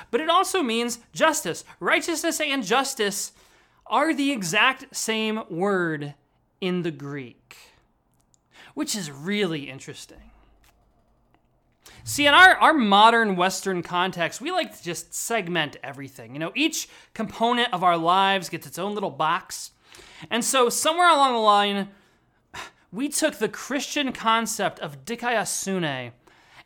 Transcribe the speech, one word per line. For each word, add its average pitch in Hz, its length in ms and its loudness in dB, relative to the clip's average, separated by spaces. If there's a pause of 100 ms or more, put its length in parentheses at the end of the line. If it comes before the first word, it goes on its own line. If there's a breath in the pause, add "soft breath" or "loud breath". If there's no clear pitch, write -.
(100)
but 240 100 0
it 320 80 -6
also 370 340 2
means 233 360 -4 (140)
justice. 220 520 -2 (140 loud breath)
Righteousness 320 600 -2
and 277 240 -2
justice 214 680 -2 (540 soft breath)
are 294 260 0
the 277 200 0
exact 214 640 0
same 220 540 -4
word 165 680 -2 (460)
in 180 220 -2
the 170 80 -4
Greek, 139 680 -14 (1160 loud breath)
which 294 220 -4
is 170 140 -8
really 160 600 -4
interesting. - 640 -18 (1700 loud breath)
See, - 220 0
in 285 80 6
our, 359 220 10
our 262 180 6
modern 220 640 6
Western 185 460 -2
context, 175 580 -4
we 294 100 -8
like 339 260 -4
to - 60 -20
just - 320 -10
segment 170 680 -4
everything. 127 500 -16
You 147 60 -10
know, 165 140 -6
each 311 340 -4 (260 loud breath)
component 240 580 0
of 180 120 -2
our 175 120 4
lives 185 520 2
gets 156 180 -10
its 143 120 -14
own 202 160 -4
little 196 160 -4
box. 156 600 -4 (580 loud breath)
And 233 160 -2
so 247 240 4
somewhere 330 400 2
along 277 240 6
the 233 60 0
line, 202 520 4 (1000 loud breath)
we 254 180 -4
took 302 280 0
the 214 120 -2
Christian 262 640 -6
concept 226 680 -2
of 143 240 -12
dikaiosune 190 1040 -4 (560 soft breath)